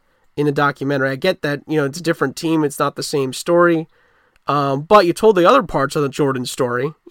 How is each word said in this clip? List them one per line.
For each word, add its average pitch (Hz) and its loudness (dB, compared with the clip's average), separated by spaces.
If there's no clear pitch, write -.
in 147 0
the 147 0
documentary. 139 -2
I 135 -6
get 185 -2
that, 143 -4
you 156 -2
know, 143 0
it's 147 -6
a 170 -12
different 151 -2
team, 160 0
it's 143 -4
not 143 -4
the 143 -8
same 139 -4
story. 170 2
Um, 139 -2
but 190 4
you 165 2
told 220 4
the 175 6
other 254 4
parts 139 -2
of 151 -2
the 139 -2
Jordan 131 -2
story. 127 -4